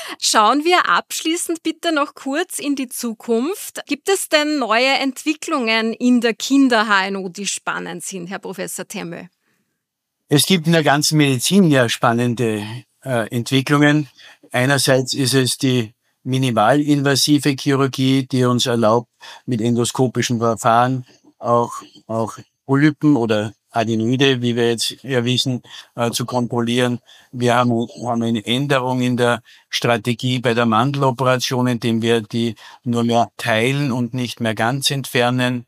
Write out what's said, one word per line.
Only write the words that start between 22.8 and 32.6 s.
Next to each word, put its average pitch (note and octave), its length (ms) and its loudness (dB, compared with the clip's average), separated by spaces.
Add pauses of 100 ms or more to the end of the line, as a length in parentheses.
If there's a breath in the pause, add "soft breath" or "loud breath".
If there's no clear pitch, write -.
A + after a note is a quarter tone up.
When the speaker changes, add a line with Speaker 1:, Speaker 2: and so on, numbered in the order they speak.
Speaker 2:
oder A2 380 0 (180)
Adenoide, A#2+ 680 0
wie A#2+ 160 -2
wir A#2 140 2
jetzt - 320 -6
ja B2 240 -2
wissen, B2 360 -2 (340 loud breath)
äh, A#2 140 -2
zu A#2+ 140 -4
kontrollieren. A#2+ 720 0 (320 soft breath)
Wir A#2+ 260 2
haben, A#2+ 160 2 (340)
haben A#2 160 -2
eine A2+ 240 -2
Änderung B2+ 560 0
in B2 160 0
der A#2+ 240 0 (260 soft breath)
Strategie B2 680 -2
bei A#2 160 0
der A#2+ 100 2
Mandeloperation, B2+ 1000 0
indem A#2 340 -2
wir A#2 220 2
die A#2 320 -4 (300 loud breath)